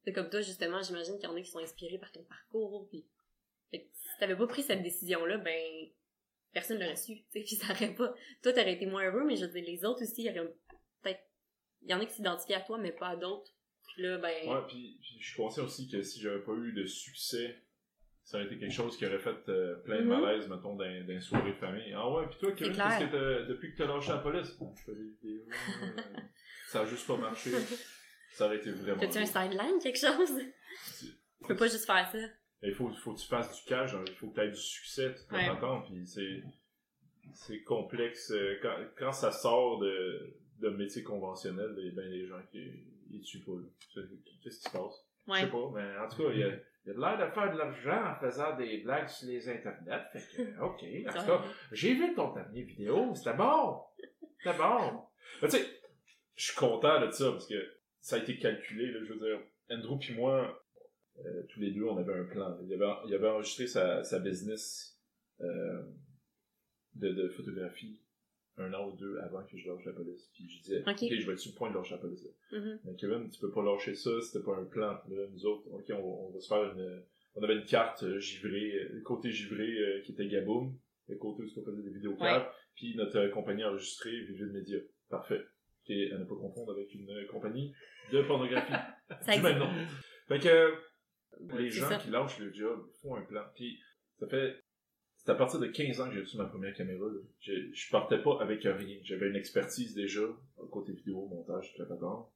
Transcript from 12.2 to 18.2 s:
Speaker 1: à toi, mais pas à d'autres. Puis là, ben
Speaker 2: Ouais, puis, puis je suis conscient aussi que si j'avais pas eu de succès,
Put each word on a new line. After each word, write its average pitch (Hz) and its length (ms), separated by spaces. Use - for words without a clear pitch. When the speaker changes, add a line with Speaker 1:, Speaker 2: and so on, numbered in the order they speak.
Speaker 1:
à 190 40
toi, 220 160
mais 185 160
pas 180 160
à 175 80
d'autres. 190 340
Puis 185 80
là, 180 160
ben 165 280
Speaker 2:
Ouais, 131 220
puis, 123 320
puis 117 200
je - 100
suis - 120
conscient 110 220
aussi 127 240
que 101 140
si 104 180
j'avais 101 220
pas 110 100
eu 117 220
de 98 100
succès, - 760